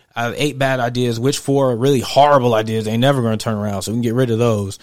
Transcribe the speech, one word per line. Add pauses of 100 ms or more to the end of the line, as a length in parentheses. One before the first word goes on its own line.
(140)
out
of
eight
bad
ideas,
which
four
are
really
horrible
ideas,
they
never
gonna
turn
around,
so
we
can
get
rid
of
those.